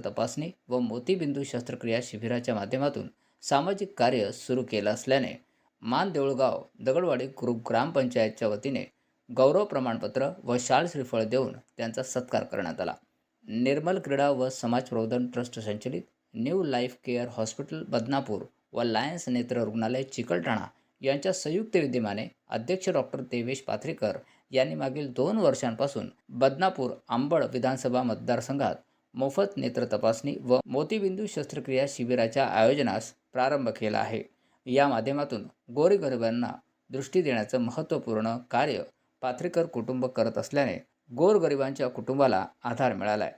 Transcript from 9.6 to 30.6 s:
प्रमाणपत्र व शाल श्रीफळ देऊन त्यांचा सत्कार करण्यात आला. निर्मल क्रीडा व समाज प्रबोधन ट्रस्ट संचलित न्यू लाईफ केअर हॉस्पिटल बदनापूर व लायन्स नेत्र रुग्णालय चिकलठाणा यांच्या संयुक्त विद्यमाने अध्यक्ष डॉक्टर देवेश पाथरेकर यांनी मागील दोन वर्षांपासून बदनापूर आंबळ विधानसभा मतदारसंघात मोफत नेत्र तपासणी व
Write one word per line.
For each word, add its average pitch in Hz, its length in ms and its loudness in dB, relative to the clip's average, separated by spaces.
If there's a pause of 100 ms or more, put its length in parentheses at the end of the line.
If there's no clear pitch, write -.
प्रमाणपत्र 127 680 -2 (120)
व 120 160 0
शाल 139 280 2
श्रीफळ 131 360 -2
देऊन 120 300 0 (240)
त्यांचा 117 260 -6
सत्कार 123 400 -2
करण्यात 85 380 -4
आला. 90 120 -2 (520)
निर्मल 143 540 0
क्रीडा 143 300 2
व 127 200 0
समाज 123 340 0
प्रबोधन 120 440 -2
ट्रस्ट 120 320 -6
संचलित 110 420 -6 (320)
न्यू 147 300 0
लाईफ 123 420 -2
केअर 120 260 -2
हॉस्पिटल 143 520 -6
बदनापूर 123 580 -2 (320)
व 117 80 0
लायन्स 120 480 0
नेत्र 123 340 0
रुग्णालय 113 400 0
चिकलठाणा 117 640 -2 (360)
यांच्या 143 320 0
संयुक्त 185 420 -2
विद्यमाने 120 520 0 (220)
अध्यक्ष 123 400 -2
डॉक्टर 139 320 0
देवेश 123 400 -4
पाथरेकर 110 560 -4 (340)
यांनी 135 240 2
मागील 139 380 -4
दोन 165 240 2
वर्षांपासून 135 720 0 (200)
बदनापूर 139 640 2 (180)
आंबळ 143 440 2
विधानसभा 127 500 0
मतदारसंघात 120 720 0 (380)
मोफत 143 440 0
नेत्र 123 280 -2
तपासणी 113 560 0
व 127 240 4